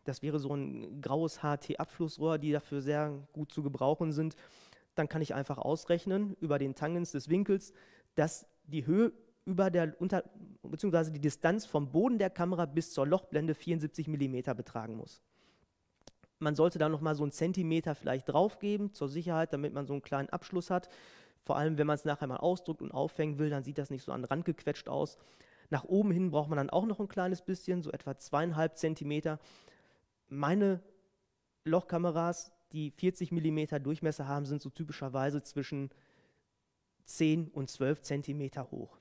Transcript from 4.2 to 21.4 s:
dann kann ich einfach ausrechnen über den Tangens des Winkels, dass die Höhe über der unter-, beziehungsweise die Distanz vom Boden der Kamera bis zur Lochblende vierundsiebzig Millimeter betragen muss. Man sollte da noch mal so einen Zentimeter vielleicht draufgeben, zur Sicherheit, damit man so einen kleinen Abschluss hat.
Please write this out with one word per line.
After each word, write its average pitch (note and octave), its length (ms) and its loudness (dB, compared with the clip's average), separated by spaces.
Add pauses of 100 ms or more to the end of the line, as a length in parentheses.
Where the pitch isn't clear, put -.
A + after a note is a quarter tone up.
dann D#3 120 2
kann D#3 140 -2
ich - 120 -2
einfach C#3 240 -2
ausrechnen F3+ 840 0
über D3 180 0
den C3+ 160 0
Tangens E3+ 380 -2
des C#3 160 -4
Winkels, G3 440 2 (440)
dass D#3 300 0 (180)
die C#3+ 220 -4
Höhe G3 260 4 (320)
über F#3+ 260 2
der E3 300 2
unter-, F#3 240 0 (380)
beziehungsweise E3 500 2
die D3 80 -6
Distanz E3 460 2
vom D3 260 0
Boden A3+ 260 4
der F#3+ 120 2
Kamera F3 360 0
bis D3+ 260 -2
zur C#3 140 2
Lochblende D#3 480 2
vierundsiebzig D#3+ 540 -2
Millimeter C3+ 460 -2
betragen A2+ 420 -8
muss. - 260 -14 (1160)
Man D3+ 180 2
sollte D#3+ 220 4
da D#3 100 6
noch D#3 120 0
mal D#3 140 2
so D3 80 0
einen C#3+ 100 0
Zentimeter E3 600 0
vielleicht - 340 -2
draufgeben, G3+ 640 2
zur C#3+ 160 -4
Sicherheit, D#3+ 440 -2
damit C#3+ 200 -2
man C#3 140 -4
so C#3 60 -6
einen C#3+ 100 -4
kleinen C#3 280 -4
Abschluss F3 400 -4
hat. F3+ 180 0 (540)